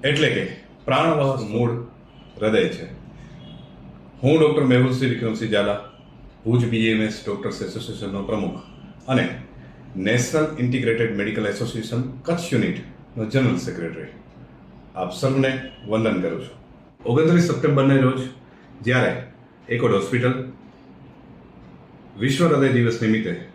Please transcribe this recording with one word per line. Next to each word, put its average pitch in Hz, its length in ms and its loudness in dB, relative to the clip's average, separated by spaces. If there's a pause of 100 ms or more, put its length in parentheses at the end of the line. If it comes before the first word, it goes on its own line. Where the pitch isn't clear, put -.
એટલે 143 260 2
કે 101 140 -2 (420)
પ્રાણવાહક 139 640 2
મૂળ 117 220 0 (680)
હૃદય 104 320 2
છે. - 160 -10 (1400)
હું 151 160 6
ડોક્ટર 147 240 4
મેહુલ 127 300 4
સિંહ 127 200 0
વિક્રમસિંહ 110 380 -2
ઝાલા, 101 280 2 (680)
ભુજ 120 200 4
બી 110 220 2
એમ 110 140 2
એસ 107 240 -4
ડોક્ટર્સ - 360 -6
એસોસિએશનનો 98 600 -8
પ્રમુખ 98 360 -4 (480)
અને 127 180 2 (720)
નેશનલ 123 500 0 (140)
ઇન્ટિગ્રેટેડ 117 580 0
મેડિકલ 107 280 -2
એસોસિએશન 110 560 -4 (220)
કચ્છ 170 300 -4
યુનિટનો - 720 -4
જનરલ 120 320 2
સેક્રેટરી. 85 540 -8 (840)
આપ 92 180 -6
સર્વને 135 380 0 (360)
વંદન 110 340 0
કરું 82 200 -4
છું. - 160 -16 (480)
ઓગણત્રીસ 165 420 4
સપ્ટેમ્બરને 135 540 4
રોજ 127 200 2 (600)
જ્યારે 123 300 2 (580)
એકોડ 117 240 2
હોસ્પિટલ 123 420 0 (1800)
વિશ્વ 135 280 2
હૃદય 135 260 4
દિવસ 117 280 2
નિમિત્તે 107 320 0 (220)